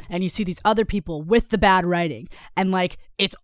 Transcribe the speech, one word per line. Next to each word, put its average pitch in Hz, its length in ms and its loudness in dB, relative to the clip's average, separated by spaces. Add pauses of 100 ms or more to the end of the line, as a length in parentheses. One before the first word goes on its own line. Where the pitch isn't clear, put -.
and 180 160 -4
you 180 40 -2
see 214 160 -4
these 175 200 -6
other 214 200 2
people 170 380 -6
with 220 280 2
the 214 80 0
bad 185 280 4
writing, 170 420 -2 (280)
and 190 160 0
like 185 260 0 (200)
it's 196 260 2